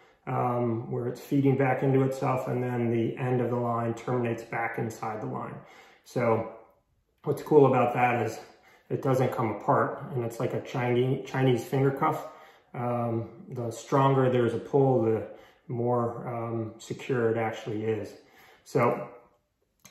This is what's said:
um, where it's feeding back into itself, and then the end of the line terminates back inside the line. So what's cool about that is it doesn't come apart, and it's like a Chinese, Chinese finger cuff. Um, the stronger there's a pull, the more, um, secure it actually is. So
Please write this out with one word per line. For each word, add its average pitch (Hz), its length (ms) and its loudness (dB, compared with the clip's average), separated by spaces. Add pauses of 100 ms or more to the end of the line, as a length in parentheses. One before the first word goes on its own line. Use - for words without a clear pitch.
(260)
um, 120 640 -2
where 123 180 -4
it's - 140 -6
feeding 135 340 2
back 131 280 2
into 135 180 4
itself, 131 460 -2
and 127 160 -2
then 120 260 -2
the 117 280 0
end 127 220 0
of 117 120 0
the 123 40 0
line 117 380 -2
terminates 117 480 -2
back 117 380 -6
inside 113 420 -8
the 135 60 -8
line. 120 260 -8 (520)
So 113 480 0 (720)
what's - 200 -2
cool 143 240 8
about 127 260 4
that 123 320 2
is - 140 -6 (500)
it 127 140 -4
doesn't 131 280 2
come 107 200 -2
apart, 123 640 0
and 120 100 -2
it's - 140 -6
like 120 160 -2
a 107 60 -4
Chinese, 127 680 0
Chinese 127 360 2
finger 139 260 2
cuff. - 380 -2 (440)
Um, 120 560 -2 (200)
the 120 200 -6
stronger 135 640 2
there's 120 240 4
a - 40 -2
pull, 135 440 4
the 110 240 2 (400)
more, 120 600 -2
um, 117 520 -6
secure 120 500 -2
it 113 80 0
actually 110 460 -4
is. 104 280 -4 (520)
So 120 460 0 (800)